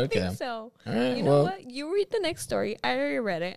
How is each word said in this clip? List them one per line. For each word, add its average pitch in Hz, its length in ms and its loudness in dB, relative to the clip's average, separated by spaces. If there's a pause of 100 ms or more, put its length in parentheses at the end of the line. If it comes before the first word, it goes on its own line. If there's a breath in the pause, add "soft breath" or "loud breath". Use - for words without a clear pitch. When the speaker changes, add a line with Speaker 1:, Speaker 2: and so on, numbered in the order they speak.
Speaker 1:
okay. 107 160 2
Speaker 2:
think 92 160 -2
so. 233 340 -6 (160)
Speaker 1:
All - 60 -4
right, 247 240 2
Speaker 2:
You 226 60 0
know 147 80 4
Speaker 1:
well. 143 140 8
Speaker 2:
what? 370 260 -4
You 294 240 -6
read 403 160 2
the 453 80 0
next 339 240 -2
story. 208 420 -2
I 254 120 2
already 277 240 -2
read 185 220 -2
it. 180 140 -6